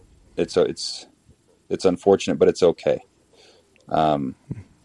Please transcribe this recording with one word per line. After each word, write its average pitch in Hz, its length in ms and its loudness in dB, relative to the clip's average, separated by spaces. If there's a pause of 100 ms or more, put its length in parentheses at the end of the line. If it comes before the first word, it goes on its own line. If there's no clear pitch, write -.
(360)
it's, - 200 -2
it's, - 500 -4 (640)
it's - 160 -6
unfortunate, 90 540 2
but 92 100 4
it's - 140 0
okay. 82 380 0 (880)
Um, 76 460 -2 (500)